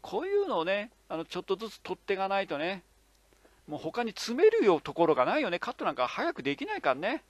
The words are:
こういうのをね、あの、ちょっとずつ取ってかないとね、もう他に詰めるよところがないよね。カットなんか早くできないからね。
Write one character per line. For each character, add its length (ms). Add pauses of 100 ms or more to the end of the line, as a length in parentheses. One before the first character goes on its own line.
こ 160
う 80
い 80
う 120
の 120
を 60
ね、 260 (180)
あ 80
の、 80
ち 120
ょ 20
っ 40
と 120
ず 160
つ 100
取 140
っ 40
て 160
か 120
な 120
い 60
と 140
ね、 240 (840)
も 120
う 20
他 240
に 80
詰 280
め 120
る 120
よ 160
と 140
こ 140
ろ 80
が 100
な 140
い 20
よ 80
ね。 80
カ 140
ッ 40
ト 80
な 100
ん 20
か 100
早 260
く 120
で 120
き 120
な 80
い 80
か 60
ら 60
ね。 340